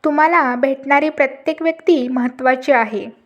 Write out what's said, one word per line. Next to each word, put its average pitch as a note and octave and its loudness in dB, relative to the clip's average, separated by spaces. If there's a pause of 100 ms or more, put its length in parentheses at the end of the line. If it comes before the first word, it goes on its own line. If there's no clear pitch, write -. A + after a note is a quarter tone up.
तुम्हाला D4+ 2
भेटणारी C#4 0
प्रत्येक D4+ -4
व्यक्ती D#4+ 0
महत्त्वाची B3+ 0
आहे. A3 0 (180)